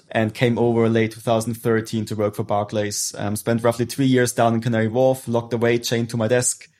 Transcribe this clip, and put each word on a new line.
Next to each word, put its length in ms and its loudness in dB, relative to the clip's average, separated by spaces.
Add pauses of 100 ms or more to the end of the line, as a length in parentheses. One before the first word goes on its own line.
and 240 0
came 240 0
over 300 2
late 240 0
two 80 -16
thousand 360 0
thirteen 500 -2
to 100 -8
work 200 -2
for 80 -6
Barclays. 760 -4
Um, 180 -4
spent 260 -2
roughly 220 2
three 220 -2
years 260 4
down 220 2
in 80 0
Canary 260 0
Wharf, 400 2
locked 240 -2
away, 280 2
chained 320 -2
to 60 -4
my 120 0
desk, 400 0 (100)